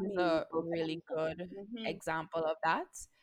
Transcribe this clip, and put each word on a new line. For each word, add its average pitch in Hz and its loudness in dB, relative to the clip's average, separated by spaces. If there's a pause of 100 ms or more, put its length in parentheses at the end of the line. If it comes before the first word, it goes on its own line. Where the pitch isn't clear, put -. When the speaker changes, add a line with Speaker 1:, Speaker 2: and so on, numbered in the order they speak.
Speaker 1:
is 196 -2
a 170 4
Speaker 2:
meaningful 165 2
Speaker 1:
really 160 0
Speaker 2:
connection. 160 0 (100)
Speaker 1:
good - -16 (100)
Speaker 2:
Mm-hmm. 226 -6
Speaker 1:
example 160 -2
of 160 2
that, 202 4 (360)